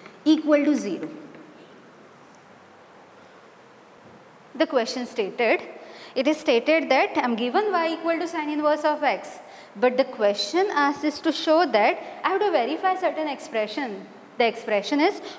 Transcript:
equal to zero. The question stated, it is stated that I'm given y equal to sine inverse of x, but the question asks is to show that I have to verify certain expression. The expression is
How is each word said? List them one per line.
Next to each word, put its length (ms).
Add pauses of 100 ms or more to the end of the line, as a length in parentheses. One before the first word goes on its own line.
(340)
equal 320
to 100
zero. 340 (3500)
The 120
question 380
stated, 560 (540)
it 120
is 100
stated 520
that 340
I'm 120
given 360
y 220
equal 260
to 80
sine 220
inverse 340
of 200
x, 360 (360)
but 220
the 80
question 640
asks 320
is 180
to 100
show 340
that 340 (240)
I 60
have 120
to 100
verify 440
certain 320
expression. 800 (320)
The 80
expression 520
is 200 (200)